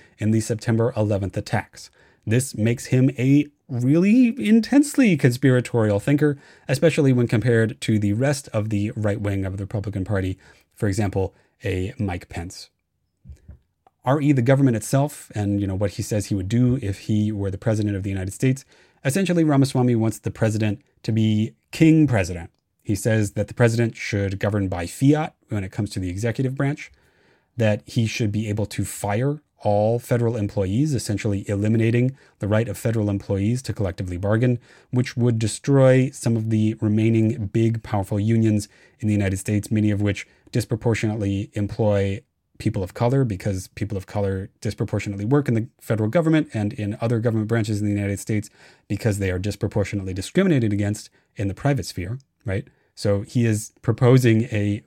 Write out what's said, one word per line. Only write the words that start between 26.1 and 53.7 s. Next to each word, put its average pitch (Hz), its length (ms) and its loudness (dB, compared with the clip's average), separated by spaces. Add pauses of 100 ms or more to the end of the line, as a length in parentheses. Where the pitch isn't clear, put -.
branch, 139 380 -6 (640)
that 107 280 0
he 113 220 0
should 107 260 -2
be 107 160 -4
able 104 180 -2
to - 180 -6
fire 120 580 -4 (200)
all 107 360 2
federal 117 380 0
employees, 104 580 0
essentially 104 540 -2
eliminating 113 680 2 (220)
the 107 80 -6
right 107 220 0
of 101 100 -8
federal 113 320 -2
employees 101 500 -2
to - 120 -8
collectively 90 440 -6
bargain, 113 440 0 (320)
which 123 240 -2
would 120 220 2
destroy 131 720 4
some 117 260 -2
of 110 140 -2
the 110 300 2
remaining 110 640 2
big, 113 360 0
powerful 101 380 -2
unions 110 480 2 (320)
in 107 80 -2
the 107 60 2
United 98 220 0
States, 104 340 -4
many 107 200 2
of 101 100 -2
which 101 280 -2 (240)
disproportionately 107 1040 -2
employ 101 680 -2 (360)
people 104 240 -2
of 90 120 -10
color, 131 300 0
because 95 440 -4
people 101 300 -8
of 92 80 -10
color 98 420 -4 (120)
disproportionately 104 640 -4
work 139 240 0
in 120 60 0
the 110 140 -2 (120)
federal 107 280 -2
government 156 460 2
and 104 180 -2
in 104 280 -6
other 117 180 -2
government 110 300 -2
branches 110 320 -2
in 107 60 -2
the 104 60 0
United 101 260 -2
States 107 300 -4 (380)
because 104 320 -2
they 95 120 -2
are 90 80 -4
disproportionately 98 760 -4
discriminated 127 580 0
against 104 380 -2 (260)
in 98 120 -4
the 92 60 -4
private 135 300 -2
sphere, 98 340 -8 (260)
right? 101 220 -4 (280)
So 101 280 0
he 120 220 0
is 107 280 0 (100)